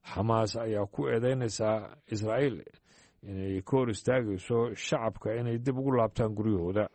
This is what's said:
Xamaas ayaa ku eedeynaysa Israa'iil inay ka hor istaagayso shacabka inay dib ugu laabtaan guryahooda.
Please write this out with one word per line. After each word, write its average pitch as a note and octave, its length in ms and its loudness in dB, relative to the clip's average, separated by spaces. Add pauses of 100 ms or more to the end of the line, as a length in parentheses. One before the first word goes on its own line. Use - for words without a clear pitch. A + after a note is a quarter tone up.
Xamaas A2 500 0
ayaa G#2+ 320 -2
ku C#3+ 240 -4
eedeynaysa A2+ 840 0 (100)
Israa'iil A2 560 0 (640)
inay F#2+ 340 -4
ka C3+ 160 0
hor B2+ 140 2
istaagayso A#2 840 0
shacabka A2+ 600 -2
inay A#2+ 240 -2
dib B2+ 180 0
ugu C3+ 140 0
laabtaan A2+ 420 2
guryahooda. G2+ 600 2